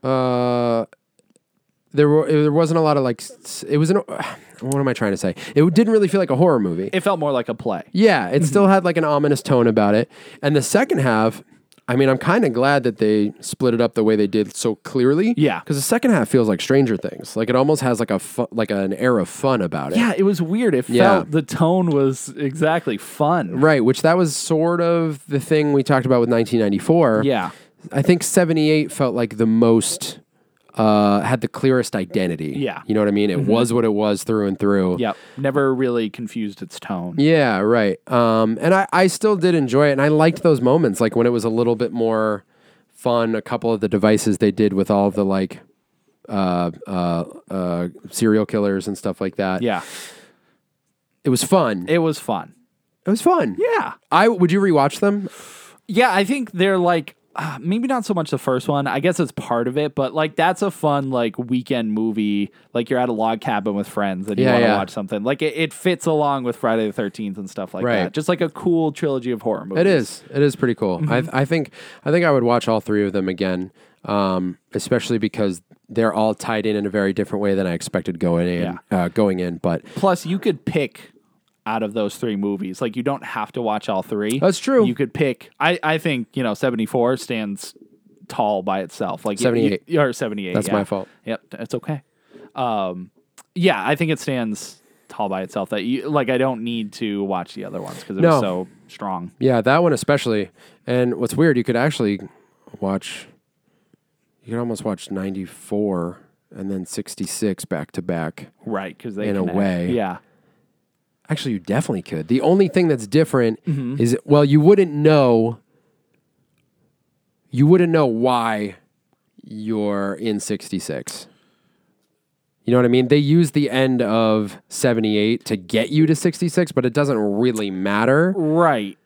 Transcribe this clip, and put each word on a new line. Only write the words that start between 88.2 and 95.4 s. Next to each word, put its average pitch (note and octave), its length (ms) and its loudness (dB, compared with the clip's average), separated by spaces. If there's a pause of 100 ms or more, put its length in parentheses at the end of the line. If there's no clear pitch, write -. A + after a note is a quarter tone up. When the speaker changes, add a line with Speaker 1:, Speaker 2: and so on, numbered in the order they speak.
Speaker 2:
tall G#2 360 -2
by F#2+ 180 -4
itself. F#2+ 460 -8
Like, G2+ 120 -4
Speaker 1:
Seventy-eight. A#2+ 480 0
Speaker 2:
you, D#3+ 140 0
or C3 140 0
seventy-eight, G2+ 400 -6
Speaker 1:
That's G2+ 140 -2
Speaker 2:
yeah. G2 40 -2
Speaker 1:
my G#2 120 0
fault. F#2+ 240 -6 (180)
Speaker 2:
Yep, A2+ 240 -8
that's - 240 -12
okay. C#3 280 -8 (520)
Um, G2 560 -6 (440)
yeah, D3+ 320 2
I C#3+ 100 0
think D#3+ 140 -2
it D#3 80 -2
stands A#2 640 -6 (280)
tall G#2 200 -6
by F#2+ 140 -4